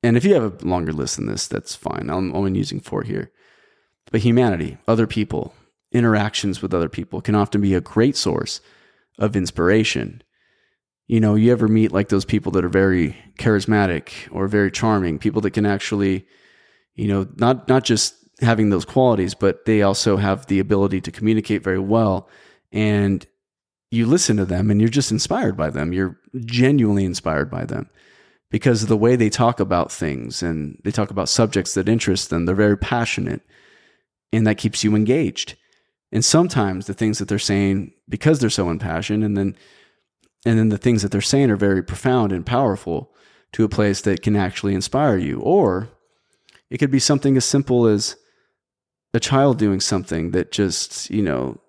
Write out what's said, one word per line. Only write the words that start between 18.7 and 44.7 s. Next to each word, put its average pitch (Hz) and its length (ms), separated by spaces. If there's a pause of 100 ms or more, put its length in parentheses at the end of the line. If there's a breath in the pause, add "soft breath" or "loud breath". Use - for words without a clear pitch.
those 90 140
qualities, 110 500
but - 320
they 107 160
also 98 340
have 98 300
the 98 120
ability 98 440
to - 100
communicate 107 500
very 95 160
well. 101 500 (440 soft breath)
And 101 540 (640)
you 117 160
listen 123 300
to 98 80
them 95 260
and 104 100
you're 113 100
just 135 220
inspired 147 440
by 78 140
them. 85 220
You're 92 260 (260)
genuinely 117 600
inspired 80 460
by 82 140
them - 240 (600 soft breath)
because 110 320
of 104 60
the 113 80
way 117 200
they 110 140
talk 120 280
about 92 320
things, 64 520
and 80 420
they 101 60
talk 104 200
about 95 180
subjects 104 460
that 95 140
interest 107 420
them. 85 160
They're 90 80
very 104 220
passionate, - 640 (920 soft breath)
and 110 140
that 107 120
keeps - 260
you 104 100
engaged. 117 600 (580)
And - 120
sometimes 113 640
the 98 80
things 110 240
that 98 100
they're 101 100
saying, 98 540 (160)
because 156 300
they're 117 120
so 87 200
impassioned, 98 540
and 101 120
then, 98 200 (880 soft breath)
and 113 140
then 110 100
the 104 100
things 113 240
that 98 80
they're 101 100
saying 135 300
are 104 60
very 95 260
profound 110 500
and 87 140
powerful 107 640 (400 soft breath)
to 113 120
a 104 40
place 101 340
that 95 200
can 107 140
actually 98 380